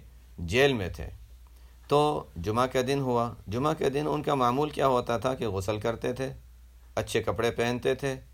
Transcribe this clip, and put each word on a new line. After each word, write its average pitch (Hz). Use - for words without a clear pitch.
جیل 123
میں 95
تھے -
تو 143
جمعہ 120
کا 127
دن 139
ہوا، 120
جمعہ 127
کے 143
دن 147
ان 147
کا 147
معمول 131
کیا 143
ہوتا 123
تھا 131
کہ 127
غسل 98
کرتے 117
تھے، 131
اچھے 110
کپڑے 113
پہنتے 120
تھے، 135